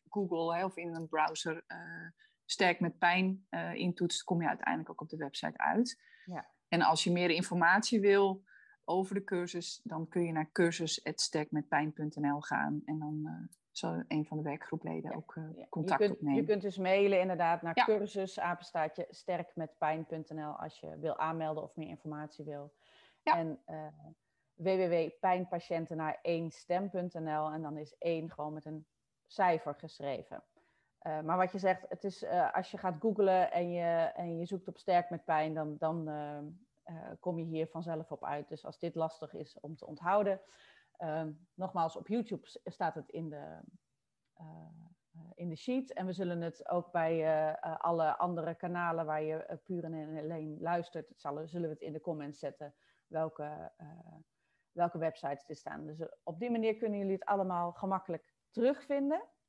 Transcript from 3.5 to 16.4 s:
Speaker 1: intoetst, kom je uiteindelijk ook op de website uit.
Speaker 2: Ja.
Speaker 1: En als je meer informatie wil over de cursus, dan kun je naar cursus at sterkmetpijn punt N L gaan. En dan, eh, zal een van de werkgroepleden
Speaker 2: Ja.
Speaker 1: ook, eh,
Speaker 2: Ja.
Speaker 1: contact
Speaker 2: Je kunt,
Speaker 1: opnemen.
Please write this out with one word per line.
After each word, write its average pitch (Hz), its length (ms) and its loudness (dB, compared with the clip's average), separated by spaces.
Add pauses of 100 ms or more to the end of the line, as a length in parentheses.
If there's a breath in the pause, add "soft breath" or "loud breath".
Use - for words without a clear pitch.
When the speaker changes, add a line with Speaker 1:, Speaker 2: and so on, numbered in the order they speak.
Speaker 1:
intoetst, 175 500 0
kom 170 180 2
je 160 60 2
uiteindelijk 165 420 -2
ook 165 120 -10
op 160 80 -10
de 156 80 -8
website - 400 -6
uit. 233 440 2 (240 soft breath)
Speaker 2:
Ja. 180 220 -10 (200)
Speaker 1:
En 175 140 4
als 160 220 6
je 175 80 4
meer 175 180 4
informatie 180 720 4
wil 196 440 6 (400 soft breath)
over 190 320 0
de 196 80 0
cursus, 175 600 -4
dan 160 240 -6
kun 175 160 0
je 170 80 0
naar 156 200 0
cursus 170 520 2
at - 180 -4
sterkmetpijn 151 720 0
punt 151 220 -4
N 143 160 2
L 147 100 0
gaan. 147 440 0
En 156 140 -4
dan, 151 260 -4
eh, 165 320 -10 (140)
zal 165 360 -4
een 151 180 0
van 156 120 -6
de 151 60 -4
werkgroepleden 160 680 -4
Speaker 2:
Ja. - 60 -6
Speaker 1:
ook, - 180 -12
eh, 160 80 -8 (140)
Speaker 2:
Ja. - 120 -16
Speaker 1:
contact 165 320 0
Speaker 2:
Je 208 60 8
kunt, 196 100 0
Speaker 1:
opnemen. 139 240 2